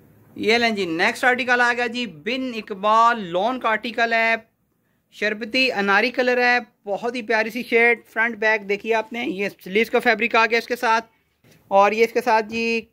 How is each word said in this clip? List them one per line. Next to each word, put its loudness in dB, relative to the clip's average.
ये 2
लें 0
जी, -2
नेक्स्ट -2
आर्टिकल 2
आ 2
गया -2
जी -6
बिन -8
इकबाल 2
लॉन -2
का -4
आर्टिकल -2
है, -2
शरबती -2
अनारी 2
कलर 0
है, 0
बहुत -6
ही -6
प्यारी -2
सी -8
शेड। 2
फ्रंट -4
बैक 0
देखिए -4
आपने, -4
ये -4
स्लीव्स -2
का 0
फैब्रिक 0
आ 6
गया 0
इसके -4
साथ। 0
और 4
ये 4
इसके 0
साथ 2
जी -4